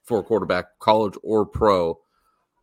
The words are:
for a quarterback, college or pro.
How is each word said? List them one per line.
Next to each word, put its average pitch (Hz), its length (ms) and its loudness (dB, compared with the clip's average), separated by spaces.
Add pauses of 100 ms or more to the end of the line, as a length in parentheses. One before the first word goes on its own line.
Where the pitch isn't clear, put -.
for 113 160 -2
a 87 40 -4
quarterback, 90 560 -4
college 107 440 2
or 107 220 0
pro. 90 540 0 (640)